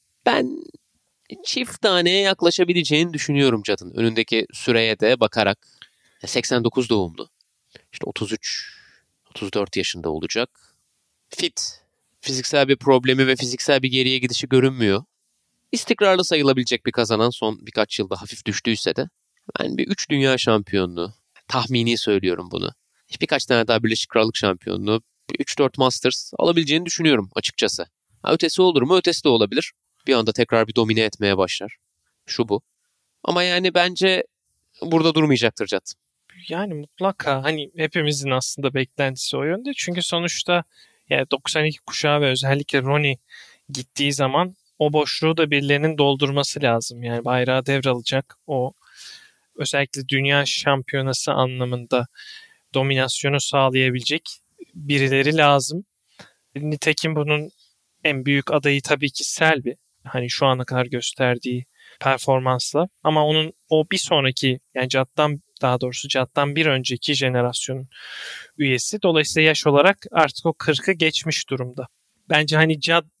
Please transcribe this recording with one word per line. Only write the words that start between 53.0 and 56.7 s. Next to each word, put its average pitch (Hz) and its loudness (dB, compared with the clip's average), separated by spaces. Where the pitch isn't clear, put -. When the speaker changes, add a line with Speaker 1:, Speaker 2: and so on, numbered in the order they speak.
Speaker 2:
sağlayabilecek 131 0
birileri 143 0
lazım. 147 4
Nitekim 151 -2